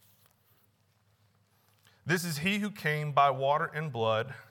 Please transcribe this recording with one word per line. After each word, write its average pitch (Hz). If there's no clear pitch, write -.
"This 165
is 165
he 196
who 208
came 151
by 143
water 139
and 156
blood, 113